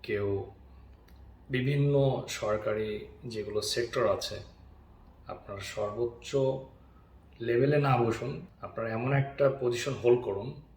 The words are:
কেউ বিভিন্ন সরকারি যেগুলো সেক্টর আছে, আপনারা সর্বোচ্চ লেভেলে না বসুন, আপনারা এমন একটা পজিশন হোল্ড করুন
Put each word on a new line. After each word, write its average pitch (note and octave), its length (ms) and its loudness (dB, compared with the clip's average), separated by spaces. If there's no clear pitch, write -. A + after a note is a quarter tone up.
কেউ G2+ 480 -2
বিভিন্ন C3+ 760 2
সরকারি G#2+ 800 -2
যেগুলো G#2 360 -4
সেক্টর A#2+ 460 0
আছে, G2 320 -2
আপনারা - 340 -12
সর্বোচ্চ A#2 760 -4
লেভেলে A#2+ 380 4
না C3+ 200 4
বসুন, A2+ 480 0
আপনারা A2+ 280 -6
এমন A#2+ 240 -2
একটা C#3 480 2
পজিশন A#2+ 320 0
হোল্ড A#2+ 280 6
করুন G#2+ 320 -4